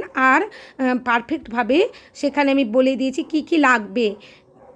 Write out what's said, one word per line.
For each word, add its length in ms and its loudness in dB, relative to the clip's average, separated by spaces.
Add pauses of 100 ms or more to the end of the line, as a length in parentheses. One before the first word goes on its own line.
(140)
আর, 280 2
আহ, 640 -4
পারফেক্টভাবে 840 -2 (260)
সেখানে 360 0
আমি 140 2
বলে 320 2
দিয়েছি 260 -4
কী 200 -4
কী 140 -2
লাগবে 580 0 (600)